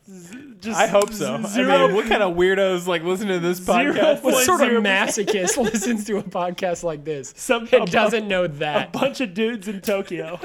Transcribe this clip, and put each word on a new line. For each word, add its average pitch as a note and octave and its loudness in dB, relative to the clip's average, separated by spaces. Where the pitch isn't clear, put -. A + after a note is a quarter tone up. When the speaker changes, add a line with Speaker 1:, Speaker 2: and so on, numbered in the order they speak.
Speaker 1:
Z-, G3+ -18
just G3 -2
Speaker 2:
I G#3 4
hope G3+ 2
so. D#3 -4
Speaker 1:
z-, A3 -6
Speaker 2:
I - -6
Speaker 1:
zero C4+ 4
Speaker 2:
mean, F#3 0
what A3 0
kind A3+ 2
of F3 0
weirdos, F#3 2
like, E3+ 0
listen F#3+ -2
to F#3 0
this F3 -2
Speaker 1:
Zero C#4 0
Speaker 2:
podcast? D#4 2
Speaker 3:
What C4 4
sort - 4
of B3+ 6
Speaker 1:
point - 0
zero A3+ 4
percent? G3+ 0
Speaker 3:
masochist G3 0
<laughs> A3 0
listens G#3+ -2
to G#3 -2
a D#3 -4
podcast F3+ -4
like D#3 -6
this D3 -8
Speaker 1:
Some, A#3 -2
Speaker 3:
and A#3 0
Speaker 1:
a A3+ 4
bu-, F3 -4
Speaker 3:
doesn't G#3+ 2
know F#3 0
that? D3 -2
Speaker 1:
a - -20
bunch C4+ -2
of G#3 -4
dudes A3 -2
in G3 -8
Tokyo. F3+ -4